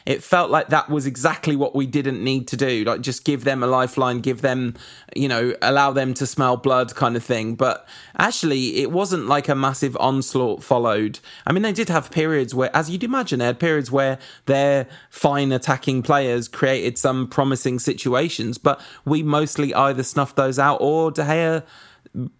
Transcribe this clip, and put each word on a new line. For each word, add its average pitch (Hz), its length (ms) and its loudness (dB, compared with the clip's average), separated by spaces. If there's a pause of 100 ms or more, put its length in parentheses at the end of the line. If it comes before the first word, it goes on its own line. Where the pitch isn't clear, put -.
it - 180 -2
felt 175 280 2
like 151 180 2
that 156 180 2
was 147 200 -2
exactly 147 500 0
what 139 180 -2
we 139 120 0
didn't 131 360 -2
need 131 260 -2
to 139 80 -6
do. 123 280 0
Like, 117 160 0
just 123 240 -6
give 139 180 0
them 131 200 0
a 123 40 2
lifeline, 127 520 2
give 135 220 -2
them, 127 340 0 (400)
you 139 120 0
know, 120 360 0
allow 139 280 4
them 131 220 0
to 131 140 -2
smell 127 300 2
blood 127 380 0
kind 120 220 0
of 117 60 -4
thing. 113 320 -2
But 127 300 -2 (320)
actually, 139 600 0
it 131 140 0
wasn't 175 360 -2
like 143 220 2
a 143 60 2
massive 135 440 -2
onslaught 127 640 0
followed. 110 560 0 (280)
I 135 40 2
mean, 190 120 2
they 214 100 0
did 185 160 -2
have 160 220 -2
periods 151 440 0
where, 127 220 0
as 156 120 0
you'd 175 140 -4
imagine, 233 360 -2
they 120 80 0
had 123 120 -2
periods 151 320 0
where 135 280 0 (260)
their 139 420 2 (220)
fine 143 420 0
attacking 131 520 0
players 127 440 0
created 123 520 0
some 131 280 0
promising 135 520 0
situations, 127 800 -2
but 139 200 2 (260)
we 156 180 0
mostly 147 500 0
either 131 300 2
snuffed - 340 -2
those 135 220 2
out 139 220 4
or 160 300 2
De 156 120 -4
Gea, 160 400 0 (760)